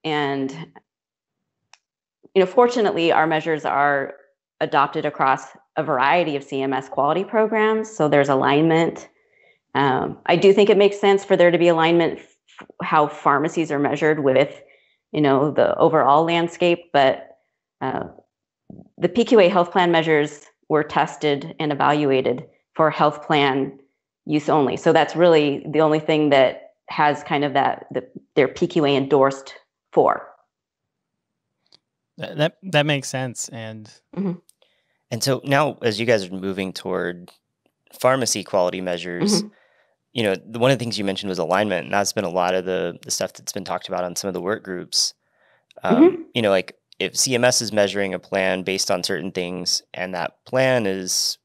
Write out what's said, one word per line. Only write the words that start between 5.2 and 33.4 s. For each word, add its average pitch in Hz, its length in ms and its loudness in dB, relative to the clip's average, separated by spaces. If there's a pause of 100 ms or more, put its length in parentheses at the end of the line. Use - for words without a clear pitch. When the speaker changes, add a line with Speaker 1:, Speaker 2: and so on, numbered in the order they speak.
Speaker 1:
a 156 80 -4
variety 147 520 0
of 139 60 -6
C 135 200 -8
M 135 100 -4
S 135 160 -6
quality 151 340 -2
programs. 220 680 0
So 151 180 0
there's 143 220 2
alignment. 147 760 2 (680)
Um, 135 520 -2
I 175 100 4
do 190 160 6
think 202 180 4
it 196 80 4
makes 202 200 4
sense 196 260 2
for 190 120 2
there 175 140 6
to 170 80 2
be 170 100 4
alignment 165 500 2
f-, - 480 -20 (160)
how 156 240 2
pharmacies 156 640 0
are 143 80 -2
measured 151 460 0
with, 135 360 2 (520)
you 156 80 -2
know, 139 300 2
the 131 260 2
overall 147 480 4
landscape. 170 720 0
But, 135 420 2 (460)
uh, 127 220 -6 (920)
the 170 140 -2
P 240 140 0
Q 226 160 6
A 175 80 8
health 180 220 2
plan 175 220 2
measures 156 540 0 (240)
were 151 140 2
tested 151 760 -4
and 151 120 -2
evaluated 139 760 0 (280)
for 156 160 2
health 147 360 -2
plan 139 520 0 (460)
use 151 240 -2
only. 151 300 2
So 165 160 2
that's 151 200 2
really 156 560 2
the 151 120 0
only 156 180 2
thing 151 300 0
that 135 420 2 (160)
has 147 340 0
kind 147 220 -4
of 143 80 -4
that, 127 400 -2
the, - 160 -8 (260)
their 135 140 4
P - 180 -4
Q 165 200 0
A 139 100 2
endorsed 135 580 0 (380)
for. 104 360 0 (1900)
Speaker 2:
That, - 180 -12
that, 151 280 -2
that 151 220 0
makes 143 220 -2
sense. 127 400 -8